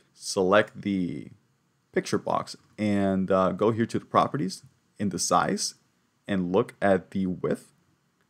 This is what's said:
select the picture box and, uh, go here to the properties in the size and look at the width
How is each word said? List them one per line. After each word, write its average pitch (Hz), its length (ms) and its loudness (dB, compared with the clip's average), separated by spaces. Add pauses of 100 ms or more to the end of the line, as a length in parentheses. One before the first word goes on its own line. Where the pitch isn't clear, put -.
(140)
select 98 680 2
the 92 480 -4 (640)
picture 180 240 -2
box - 400 -4 (220)
and, 98 520 0
uh, 92 220 4
go 104 180 2
here 113 140 0
to 110 140 -4
the - 80 -8
properties 139 560 -2 (360)
in 190 120 -2
the 87 80 -6
size - 560 0 (520)
and 92 240 -2
look 104 300 0
at 95 300 2
the 95 160 -2
width - 480 -4 (560)